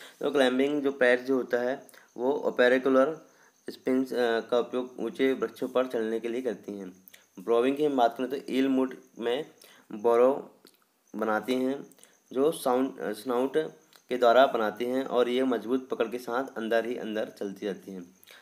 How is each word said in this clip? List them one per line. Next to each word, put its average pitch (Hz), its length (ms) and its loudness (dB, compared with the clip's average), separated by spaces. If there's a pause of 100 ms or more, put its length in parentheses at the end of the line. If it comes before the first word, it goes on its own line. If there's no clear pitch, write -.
(200)
तो - 100 -2
क्लाइंबिंग 135 520 2
जो 139 100 0
पैर 123 280 4
जो 131 160 0
होता 123 220 -2
है 123 320 -4 (260)
वो 127 300 -2
opercular 131 680 4 (540)
स्पिंस, 131 420 -2
अ, 117 280 0
का 120 180 0
उपयोग 123 400 -4
ऊंचे 135 340 0
वृक्षों 113 360 -4
पर 127 180 0
चढ़ने 113 340 -2
के 117 80 -6
लिए 117 140 -4
करती 101 360 -6
हैं। 92 140 -12 (480)
ब्रोविंग 117 360 2
की 147 80 0
हम 147 120 0
बात 117 220 2
करें 127 120 -4
तो 139 220 -8
ईल 135 160 2
मुड 131 280 0 (220)
में 120 320 -4 (440)
बोरो 117 640 2 (560)
बनाती 110 380 -2
हैं, 131 320 -4 (460)
जो 139 200 2
साउंड, 131 480 -2
स्नाउट 127 720 -4 (340)
के 127 80 -4
द्वारा 123 300 8
बनाती 113 380 -2
हैं 131 200 -2
और 120 240 2
ये 127 160 0
मजबूत 127 440 -2
पकड़ 113 200 -2
के 117 100 -8
साथ 123 380 -6
अंदर 113 300 0
ही 120 100 -6
अंदर 110 320 -6
चलती 101 380 -8
रहती 95 260 -8
हैं। 90 220 -14 (280)